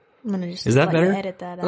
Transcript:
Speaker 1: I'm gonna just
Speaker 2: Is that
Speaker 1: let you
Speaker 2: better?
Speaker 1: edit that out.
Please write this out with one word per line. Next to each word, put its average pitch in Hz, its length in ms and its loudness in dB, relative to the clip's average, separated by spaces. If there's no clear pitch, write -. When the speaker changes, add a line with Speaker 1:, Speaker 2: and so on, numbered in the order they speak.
Speaker 1:
I'm 214 60 -4
gonna 180 200 -4
just 185 160 -8
Speaker 2:
Is 127 80 4
that 160 180 4
Speaker 1:
let 165 100 4
you 185 60 4
Speaker 2:
better? 196 100 2
Speaker 1:
edit 190 200 -8
that - 200 -12
out. 175 80 -4